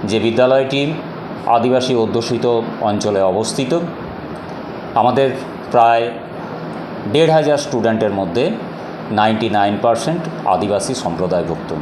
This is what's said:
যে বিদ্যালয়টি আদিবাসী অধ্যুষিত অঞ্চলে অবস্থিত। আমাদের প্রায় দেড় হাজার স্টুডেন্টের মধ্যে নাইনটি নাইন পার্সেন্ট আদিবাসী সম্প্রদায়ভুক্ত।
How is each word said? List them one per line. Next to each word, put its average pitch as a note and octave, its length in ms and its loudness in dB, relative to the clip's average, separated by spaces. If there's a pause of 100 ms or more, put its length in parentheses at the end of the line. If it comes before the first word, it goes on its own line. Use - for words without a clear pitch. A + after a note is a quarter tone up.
যে G#2 160 0
বিদ্যালয়টি C3 720 2 (540)
আদিবাসী B2 480 2
অধ্যুষিত A2+ 680 2 (200)
অঞ্চলে G#2 420 2
অবস্থিত। G#2+ 560 0 (1160)
আমাদের B2 360 4 (400)
প্রায় A#2 400 4 (1000)
দেড় D#3 200 6
হাজার D3 260 4
স্টুডেন্টের A2 520 0
মধ্যে G2+ 400 0 (600)
নাইনটি A2 400 2
নাইন G2+ 320 2
পার্সেন্ট D#3 680 0
আদিবাসী G2 460 0
সম্প্রদায়ভুক্ত। E2+ 880 -2